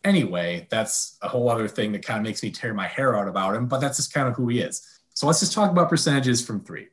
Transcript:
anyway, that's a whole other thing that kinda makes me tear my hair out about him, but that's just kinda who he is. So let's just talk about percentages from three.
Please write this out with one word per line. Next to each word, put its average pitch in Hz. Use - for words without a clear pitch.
anyway, 87
that's -
a 98
whole 120
other 113
thing 107
that 101
kinda 110
makes 110
me 117
tear 113
my 95
hair 131
out 101
about 95
him, 123
but 131
that's 135
just -
kinda 135
who 120
he 117
is. -
So -
let's 165
just -
talk 208
about 175
percentages 131
from 104
three. 60